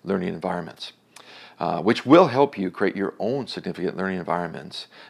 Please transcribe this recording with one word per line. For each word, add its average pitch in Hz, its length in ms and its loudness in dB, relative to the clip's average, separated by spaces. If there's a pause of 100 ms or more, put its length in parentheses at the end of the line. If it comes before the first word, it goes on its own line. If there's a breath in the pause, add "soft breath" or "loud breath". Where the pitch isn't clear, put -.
learning 92 280 -2
environments, 87 640 -6 (680 loud breath)
uh, 85 220 -2
which 113 240 2
will 165 220 10
help 135 280 2
you 92 140 -2
create 95 260 0
your 98 220 -2
own 117 300 -4
significant 87 500 -6
learning 95 220 -2
environments 85 680 -4 (240 loud breath)